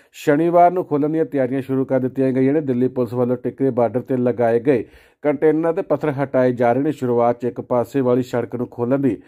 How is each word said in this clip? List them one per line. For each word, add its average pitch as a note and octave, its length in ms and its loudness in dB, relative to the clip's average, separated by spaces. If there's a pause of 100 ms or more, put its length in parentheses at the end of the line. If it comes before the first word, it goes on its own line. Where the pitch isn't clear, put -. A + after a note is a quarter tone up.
(120)
ਸ਼ਨੀਵਾਰ E3+ 600 2
ਨੂੰ F3+ 140 -4
ਖੋਲ੍ਹਣ D3 240 -2
ਦੀਆਂ D#3+ 160 0
ਤਿਆਰੀਆਂ C3 360 -2
ਸ਼ੁਰੂ C3 240 -2
ਕਰ C3+ 140 0
ਦਿੱਤੀਆਂ C3 320 0
ਗਈਆਂ C3 220 2
ਨੇ। D#3+ 80 0
ਦਿੱਲੀ B2+ 260 0
ਪੁਲਿਸ B2+ 260 -2
ਵੱਲੋਂ B2 240 0
ਟਿੱਕਰੀ C3 320 -2
ਬਾਰਡਰ A#2 300 0
'ਤੇ B2+ 180 -4
ਲਗਾਏ A#2+ 420 0
ਗਏ A2+ 260 0 (360)
ਕੰਟੇਨਰ D#3 520 0
ਤੇ F#3+ 80 -4
ਪੱਥਰ D3+ 300 -2
ਹਟਾਏ C3 400 0
ਜਾ A#2+ 220 2
ਰਹੇ C3+ 100 0
ਨੇ। D#3 80 0
ਸ਼ੁਰੂਆਤ A#2+ 480 0
'ਚ B2 60 -6
ਇੱਕ A#2+ 160 -6
ਪਾਸੇ B2 400 -2
ਵਾਲੀ B2 220 2
ਸੜਕ A#2+ 320 -6
ਨੂੰ A#2+ 120 -6
ਖੋਲ੍ਹਣ B2 320 -2
ਦੀ B2 180 0 (100)